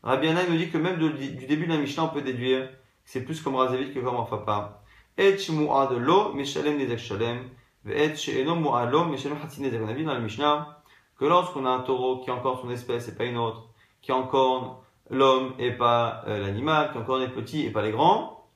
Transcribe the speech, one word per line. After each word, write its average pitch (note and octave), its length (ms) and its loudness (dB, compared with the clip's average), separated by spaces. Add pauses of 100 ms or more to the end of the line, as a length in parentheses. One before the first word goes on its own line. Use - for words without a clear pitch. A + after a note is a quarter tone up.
Rav C3+ 220 0
Yannai E3+ 260 2
nous E3 80 2
dit E3 120 -2
que E3 100 -4
même F3 180 -2
de, D#3+ 120 2
du C3+ 360 -8
début D3+ 220 0
de E3 60 0
la D3+ 40 0
Mishnah, D3 280 -2
on - 20 -2
peut D3 140 -4
déduire C3 480 0
que - 60 -20 (300)
c'est - 180 -8
plus D#3+ 180 -8
comme C3+ 140 -2
Rav B2+ 160 2
Zévi C3 220 -4
que C3+ 60 -4
comme B2 160 -2
Rav A#2 140 -4
Papa. G#2 520 -4 (360)
Et G3 200 6
Shmuad D3 640 2
lo, F3 340 4
Meshalem D3 440 -2
Nezek B2 200 -2
Shalem, A#2 520 -4 (360)
Ve'et D3+ 300 0
She'eno D3+ 400 -2
Mu'ad B2 340 0
lo, D#3 160 4
Meshalem D3 340 -4
Chatzi - 220 -12
Nezek. B2 220 -2
On G#2+ 40 -4
a A2 60 -4
vu C#3+ 100 -4
dans D3+ 100 -2
la A#2+ 60 -4
Mishnah D3 600 0 (400)
que C3 60 0
lorsqu'on E3+ 420 2
a - 20 2
un B2+ 120 2
taureau B2+ 400 0
qui C3 100 -6
a - 20 0
encore B2 260 -2
son B2 120 -8
espèce A#2+ 360 -6
et - 80 -12
pas A#2 100 -4
une B2 120 -4
autre, A2+ 320 -4 (320)
qui - 100 -6
a C3 40 2
encore C3 680 2 (280)
l'homme C3 480 6
et B2 120 0
pas, A#2+ 560 2
euh, G#2+ 120 -2
l'animal, C#3+ 520 0
qui B2+ 60 -6
a A#2 40 -4
encore C3 180 0
les C3 80 0
petits A#2+ 400 -4
et G#2+ 40 -4
pas G#2 120 0
les G#2+ 80 0
grands E3+ 640 2